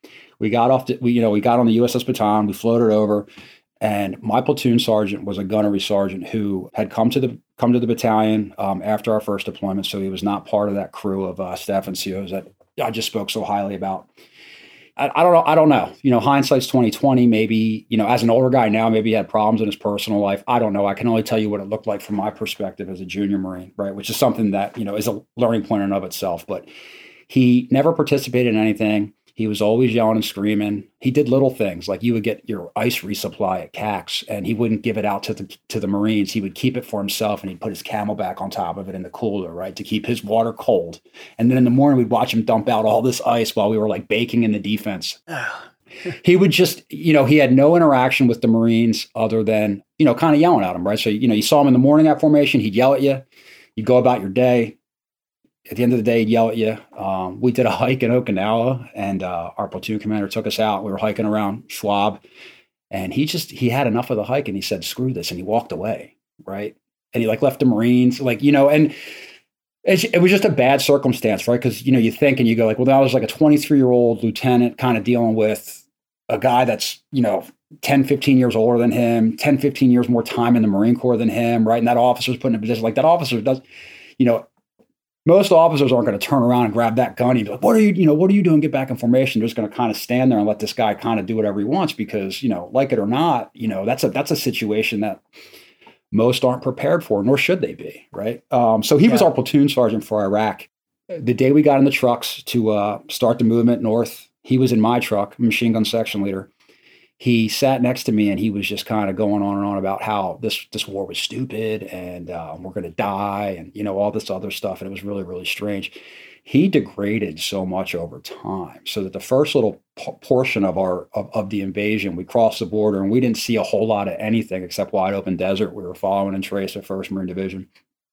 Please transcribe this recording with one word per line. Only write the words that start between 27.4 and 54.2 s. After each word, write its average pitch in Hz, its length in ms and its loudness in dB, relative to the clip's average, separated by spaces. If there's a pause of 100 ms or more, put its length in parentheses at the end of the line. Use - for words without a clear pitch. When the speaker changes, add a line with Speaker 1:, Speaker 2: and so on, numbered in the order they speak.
Speaker 1:
never 143 200 4
participated 127 640 0
in 107 40 0
anything. 107 520 0 (260)
He 110 100 -4
was 104 140 -4
always 113 320 2
yelling 110 220 2
and 110 80 0
screaming. 104 600 -4 (160)
He 127 100 0
did 135 160 2
little 135 220 4
things, 95 400 -6
like 92 120 -6
you 117 120 0
would 110 100 -2
get 107 240 -6
your 90 300 -8
ice 113 240 -2
resupply 95 600 -6
at - 100 -20
cax, 104 560 -6
and 101 180 -6
he 107 60 -2
wouldn't 110 280 -2
give 110 160 -4
it 104 60 -4
out 101 200 -4
to 110 100 -6
the, - 240 -14 (100)
to 113 140 -6
the 98 80 -4
Marines. 101 420 0
He 113 80 -2
would 98 160 -6
keep 123 220 -2
it 123 80 -8
for 104 160 -6
himself, 101 400 -4
and 95 80 -10
he'd 87 100 -14
put 104 140 -8
his - 100 -14
CamelBak 101 560 -6
on 95 100 -8
top 85 280 -6
of 95 100 -12
it 92 80 -12
in 92 80 -10
the 87 60 -14
cooler, 98 440 -6
right, 90 220 -10
to 107 80 -12
keep 107 220 -4
his 117 180 -4
water 113 300 0
cold. 101 480 -2 (360)
And 120 140 4
then 127 60 4
in 127 80 6
the 120 40 6
morning, 135 280 4
we'd 117 120 2
watch 120 240 0
him 113 100 0
dump 110 260 0
out 110 160 0
all 110 160 2
this 123 220 0
ice 117 340 0
while 104 120 2
we 110 80 0
were, 107 120 0
like, 95 180 -6
baking 117 360 0
in 107 100 2
the 101 60 -2
defense. 101 680 -6
Speaker 2:
<sighs> 165 80 -12 (880)
Speaker 1:
He 180 140 6
would 185 140 4
just, - 380 0
you 160 220 -2
know, 143 140 6
he 143 100 6
had 139 160 6
no 143 240 6
interaction 135 520 4
with 117 140 0
the 117 60 0
Marines 113 680 2
other 113 280 0
than, 107 400 0 (140)
you 151 80 4
know, - 100 6
kinda 151 220 2
yelling 151 260 4
at 90 120 -4
'em, 90 120 -4
right? 104 120 0
So, - 100 -2
you 107 180 0
know, 110 80 4
you 107 60 2
saw 151 180 4
him 143 80 6
in 127 60 6
the 123 60 4
morning 151 280 6
at 147 140 2
formation, 147 400 4
he'd 104 120 -2
yell 127 200 4
at 131 80 0
you. 135 200 0 (540)
You'd 107 100 -6
go 123 120 4
about 123 240 4